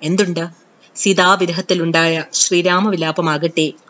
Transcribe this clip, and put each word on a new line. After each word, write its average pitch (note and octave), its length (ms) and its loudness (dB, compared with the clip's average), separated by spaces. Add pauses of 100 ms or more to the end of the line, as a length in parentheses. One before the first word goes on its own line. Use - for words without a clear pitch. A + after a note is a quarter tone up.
എന്തുണ്ട്? F3 440 -2 (500)
സീതാവിരഹത്തിലുണ്ടായ E3+ 1400 0
ശ്രീരാമവിലാപമാകട്ടെ E3 1400 0 (180)